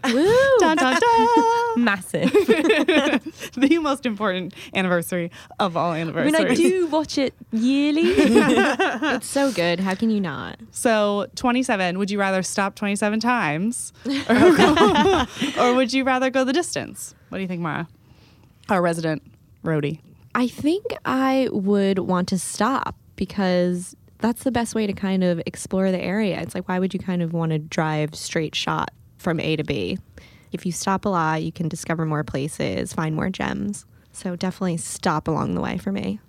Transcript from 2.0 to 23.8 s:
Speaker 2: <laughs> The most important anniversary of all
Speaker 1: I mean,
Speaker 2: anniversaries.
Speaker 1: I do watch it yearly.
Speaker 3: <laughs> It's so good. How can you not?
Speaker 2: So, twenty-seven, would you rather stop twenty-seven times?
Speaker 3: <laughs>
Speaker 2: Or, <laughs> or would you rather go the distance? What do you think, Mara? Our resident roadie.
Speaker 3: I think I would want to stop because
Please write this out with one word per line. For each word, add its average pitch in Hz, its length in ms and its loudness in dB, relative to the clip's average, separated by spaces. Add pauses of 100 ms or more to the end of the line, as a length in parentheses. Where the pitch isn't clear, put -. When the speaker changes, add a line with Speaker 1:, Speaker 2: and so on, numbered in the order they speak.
Speaker 2:
<laughs> 311 1200 2
The 285 280 4
most 277 240 -2
important 196 480 -2 (200)
anniversary 175 560 0 (300)
of 180 180 0
all 165 140 0
Speaker 1:
I 165 120 -4
mean, 160 120 -6
Speaker 2:
anniversaries. 302 360 2
Speaker 1:
I 254 120 4
do 359 240 2
watch 302 300 -2
it 269 160 0 (180)
yearly. 285 640 2
Speaker 3:
<laughs> - 0 - (1000)
It's 262 140 -4
so 277 240 0
good. 175 280 0
How 190 140 -2
can 226 160 -2
you 208 120 0
not? 139 360 -6 (140)
Speaker 2:
So, 208 640 0
twenty-seven, 233 640 0
would 196 100 -2
you 202 100 -2
rather 190 240 2
stop 196 320 -2
twenty-seven 208 440 -2
times? 220 720 -2 (140)
Speaker 3:
<laughs> 277 240 -4
Speaker 2:
Or, 320 960 6 (340)
<laughs> - 0 -
or 247 160 4
would 254 180 2
you 269 100 0
rather 262 260 2
go 262 140 0
the 262 100 0
distance? - 600 -4 (160)
What - 100 -8
do - 20 -4
you 190 60 -6
think, 175 140 -6
Mara? 160 260 -4 (840)
Our 190 120 4
resident 165 400 0 (420)
roadie. 156 360 -2 (340)
Speaker 3:
I 240 140 -2
think 330 380 -4 (200)
I 262 460 0
would 196 480 0
want 180 300 -2
to 185 100 -2
stop - 560 -4 (200)
because 180 800 -2 (240)